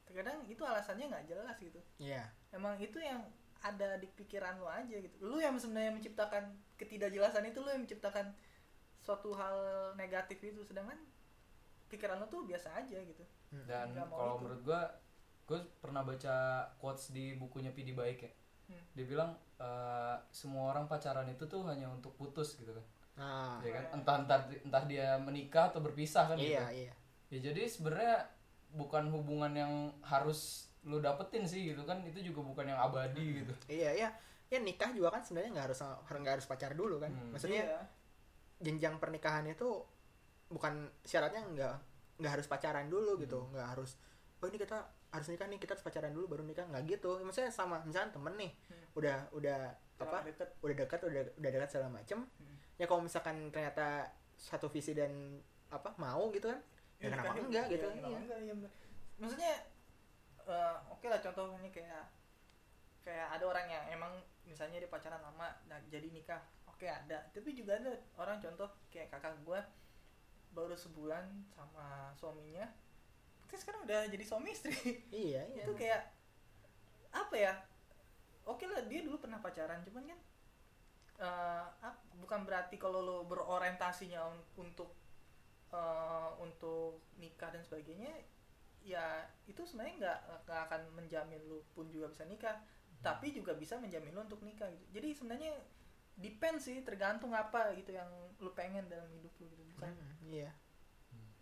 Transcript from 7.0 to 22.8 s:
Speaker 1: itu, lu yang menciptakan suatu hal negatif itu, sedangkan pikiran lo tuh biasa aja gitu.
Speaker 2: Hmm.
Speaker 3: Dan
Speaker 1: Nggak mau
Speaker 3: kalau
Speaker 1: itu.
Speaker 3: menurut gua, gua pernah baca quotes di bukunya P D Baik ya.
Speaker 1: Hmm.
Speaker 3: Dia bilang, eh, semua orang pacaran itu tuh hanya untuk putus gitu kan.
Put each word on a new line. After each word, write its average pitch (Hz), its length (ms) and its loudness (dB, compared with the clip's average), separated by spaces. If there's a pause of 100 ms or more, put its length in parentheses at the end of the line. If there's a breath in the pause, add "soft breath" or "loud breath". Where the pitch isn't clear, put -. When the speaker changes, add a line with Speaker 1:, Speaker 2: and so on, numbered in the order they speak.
Speaker 1:
itu, 226 140 -2
lu 277 100 -2
yang 269 120 2
menciptakan 202 500 0 (680 loud breath)
suatu 202 360 0
hal 196 220 0 (380)
negatif 190 480 -2
itu, 208 200 -8
sedangkan 202 340 -6 (920)
pikiran 202 300 -2
lo 208 80 -4
tuh 339 180 -6
biasa 175 300 -4
aja 240 240 -4
gitu. 170 260 -10 (260)
Speaker 2:
Hmm. 139 140 -10
Speaker 3:
Dan 123 280 -2
Speaker 1:
Nggak 131 160 -2
mau 127 100 -6
Speaker 3:
kalau 120 160 2
Speaker 1:
itu. 120 80 0
Speaker 3:
menurut 123 220 -4
gua, 165 180 4 (640)
gua 165 140 2 (180)
pernah 135 240 -2
baca 131 340 2 (400)
quotes 135 360 -4
di 131 220 -2
bukunya 131 360 -4
P 135 120 -8
D 127 120 -6
Baik 123 280 2
ya. 120 100 -10 (340)
Speaker 1:
Hmm. 175 180 -14 (100)
Speaker 3:
Dia 127 120 -4
bilang, 151 240 2 (280)
eh, 123 580 0 (140)
semua 135 400 -2
orang 147 160 2
pacaran 143 400 0
itu 127 180 -4
tuh 185 220 -2
hanya 139 220 -2
untuk 127 260 -8
putus 147 420 -2
gitu 113 160 -10
kan. 113 140 -8 (320)